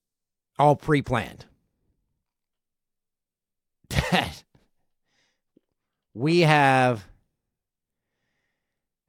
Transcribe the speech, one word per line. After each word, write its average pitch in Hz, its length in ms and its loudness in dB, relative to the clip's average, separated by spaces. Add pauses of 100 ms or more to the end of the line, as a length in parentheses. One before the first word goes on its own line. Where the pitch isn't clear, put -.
(600)
all 147 160 4
pre-planned? 127 680 -4 (2500)
<laughs> - 240 -4 (2000)
We 156 260 0
have 135 640 2 (2000)